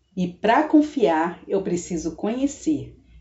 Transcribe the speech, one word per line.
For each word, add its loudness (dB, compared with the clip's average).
E -2
pra 2
confiar, 2
eu -2
preciso -4
conhecer, -4